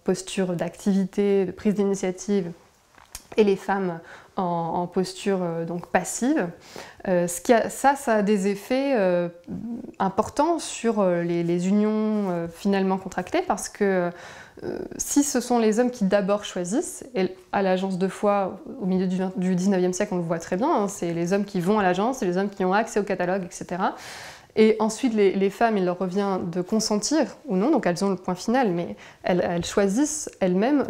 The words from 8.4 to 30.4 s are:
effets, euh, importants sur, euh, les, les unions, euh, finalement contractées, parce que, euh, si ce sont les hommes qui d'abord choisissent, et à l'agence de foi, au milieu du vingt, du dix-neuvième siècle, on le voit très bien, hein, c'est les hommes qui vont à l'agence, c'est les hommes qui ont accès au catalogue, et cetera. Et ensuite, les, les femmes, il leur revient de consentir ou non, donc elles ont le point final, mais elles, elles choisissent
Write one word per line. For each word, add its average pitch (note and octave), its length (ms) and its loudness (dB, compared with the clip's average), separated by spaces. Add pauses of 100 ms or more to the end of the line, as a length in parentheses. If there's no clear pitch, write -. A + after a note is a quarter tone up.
effets, B3+ 500 0
euh, F3+ 320 2 (680)
importants C#4+ 600 0
sur, A3 420 -2
euh, F3 220 2
les, E3+ 200 0
les F3 260 0
unions, G#3+ 640 2
euh, E3+ 180 -2
finalement F#3+ 500 0
contractées, F#3+ 440 -4
parce G#3+ 260 -4
que, F#3 420 0 (520)
euh, - 160 -6 (180)
si - 280 0
ce C4 160 -2
sont B3 180 2
les A3 220 4
hommes B3 100 2
qui B3 140 -2
d'abord G3+ 400 2
choisissent, F#3+ 600 -4 (100)
et F#3 200 0 (180)
à G3+ 100 2
l'agence F#3 360 0
de F#3+ 80 0
foi, G3+ 540 0 (200)
au G#3 60 -4
milieu F#3 200 2
du F#3 100 -2
vingt, F#3 200 -2
du F#3 180 0
dix-neuvième F3+ 400 2
siècle, G#3 180 -2
on F3+ 60 0
le F3 40 0
voit E3 160 -2
très F3 180 -4
bien, B3+ 140 0
hein, A3+ 180 2
c'est F3 260 -4
les E3+ 180 -2
hommes G3+ 140 0
qui F#3+ 140 -4
vont G3 180 2
à G#3 40 2
l'agence, G3 360 2
c'est G#3 80 -2
les F3 100 0
hommes G3+ 140 0
qui G3 160 -4
ont F#3 80 2
accès G#3 260 0
au G3 40 2
catalogue, F#3 400 -2
et F3+ 80 -12
cetera. F#3 440 -4 (600)
Et A3 240 6
ensuite, A3 340 0
les, G3+ 180 6
les G3 160 2
femmes, A3 300 2
il F#3 80 2
leur F3+ 120 0
revient F#3+ 400 0 (140)
de F3+ 80 -2
consentir A3 640 0 (220)
ou G#3+ 100 0
non, G#3 140 2
donc C#4+ 160 2
elles F3 180 0
ont G3+ 60 2
le F#3 60 0
point F3+ 180 -4
final, A3+ 360 0
mais F3 260 -4 (260)
elles, F3+ 200 2
elles F3 220 -2
choisissent G#3 680 0 (100)